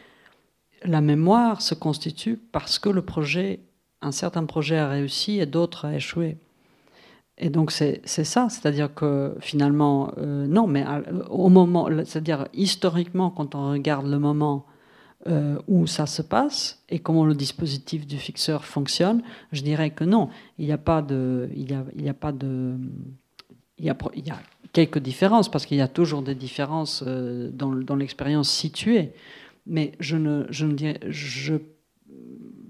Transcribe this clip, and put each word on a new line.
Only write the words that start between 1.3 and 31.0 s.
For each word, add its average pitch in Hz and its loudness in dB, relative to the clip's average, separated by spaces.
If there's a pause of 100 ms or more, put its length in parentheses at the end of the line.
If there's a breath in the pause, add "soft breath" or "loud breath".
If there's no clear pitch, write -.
se - -2
constitue 156 -4 (140)
parce - -4
que 202 0
le 190 2
projet, 185 -2 (420)
un 147 -4
certain 170 -2
projet 156 0
a 151 2
réussi 143 -2
et 165 2
d'autres 165 -2
a 151 -4
échoué. 160 -4 (1000 soft breath)
Et 170 -2
donc 160 2
c'est, - 0
c'est - -2
ça, 240 2
c'est-à-dire 147 -2
que 139 0
finalement, 143 2
euh, 143 -2
non, 202 6
mais 139 2
à, 143 -4 (260)
au 185 4
moment, 175 8 (160)
c'est-à-dire 156 -2
historiquement, 175 0
quand 156 -6
on 139 -2
regarde 143 0
le 143 0
moment, 147 2 (640 soft breath)
euh, 147 0 (100)
où 175 4
ça 151 -2
se 147 -6
passe - -2
et 170 -4
comment 160 4
le 156 6
dispositif 143 -4
du 143 -8
fixeur - -4
fonctionne, 185 0 (280 loud breath)
je 139 -6
dirais 151 0
que 151 -4
non, 180 4 (300 loud breath)
il 147 -4
n'y 151 0
a 151 0
pas 160 2
de, 127 -2
il 135 -8
y - -2
a, 135 -4 (120)
il 151 -8
y 143 -2
a 139 -4
pas 151 -6
de, 131 -4 (1040)
il 160 -6
y 170 0
a - -2
pro-, - -8
il 139 -10
y 156 -8
a 135 -10 (340)
quelques 160 4
différences 185 2
parce 147 -4
qu'il 143 0
y 139 4
a 131 2
toujours 151 0
des 135 -4
différences, 143 -6
euh, 123 -6
dans, 135 -4
dans 131 -2
l'expérience 139 0
située, 165 0 (540 loud breath)
mais 156 -2
je 160 -2
ne, 147 0
je 156 -4
ne 151 2
dirais, 151 -4